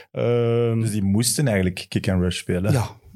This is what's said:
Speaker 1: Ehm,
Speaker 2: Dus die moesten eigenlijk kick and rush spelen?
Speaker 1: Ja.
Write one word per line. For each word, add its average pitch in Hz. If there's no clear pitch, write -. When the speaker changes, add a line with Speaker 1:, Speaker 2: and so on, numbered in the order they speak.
Speaker 1:
Ehm, 117
Speaker 2:
Dus 113
die 202
moesten 151
eigenlijk 95
kick 98
and 92
rush 90
spelen? 92
Speaker 1:
Ja. 123